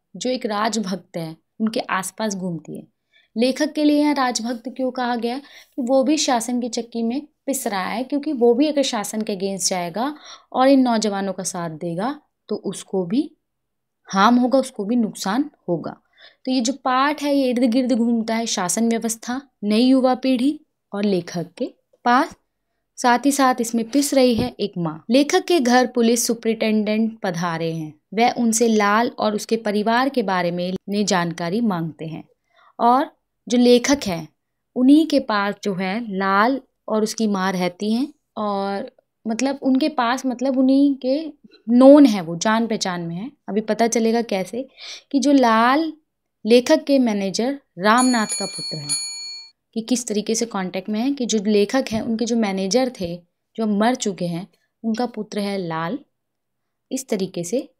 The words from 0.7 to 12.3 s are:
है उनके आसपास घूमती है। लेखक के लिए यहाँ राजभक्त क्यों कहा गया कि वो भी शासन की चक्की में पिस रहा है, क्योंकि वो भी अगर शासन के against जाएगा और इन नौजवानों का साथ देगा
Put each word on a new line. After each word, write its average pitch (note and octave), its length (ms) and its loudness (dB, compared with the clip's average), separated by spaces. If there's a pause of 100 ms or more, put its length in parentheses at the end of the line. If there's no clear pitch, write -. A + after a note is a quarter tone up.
है D#3+ 180 -10 (240)
उनके A3 220 -2
आसपास G3 540 -6
घूमती E3+ 420 -8
है। D#3 100 -18 (480)
लेखक C4 380 0
के D4+ 100 0
लिए D4 160 4
यहाँ D4 160 2
राजभक्त B3 520 -4
क्यों C4 240 -4
कहा B3 260 -4
गया A#3 200 -4
कि - 440 -12
वो C4 220 2
भी D4+ 140 2
शासन B3 440 -2
की B3 80 -6
चक्की A#3 340 -6
में A#3+ 180 -2 (240)
पिस C4+ 220 -4
रहा G3+ 140 -4
है, G3 220 -6
क्योंकि C#4+ 300 -4
वो A#3+ 200 4
भी C#4 140 4
अगर C#4+ 160 2
शासन A3 380 -4
के G#3+ 140 -4
against G3 340 -4
जाएगा F#3+ 440 -4 (380)
और C4 160 4
इन C#4 140 6
नौजवानों G#3+ 520 0
का F#3+ 120 -10
साथ E3+ 260 -6
देगा F3+ 480 -6 (300)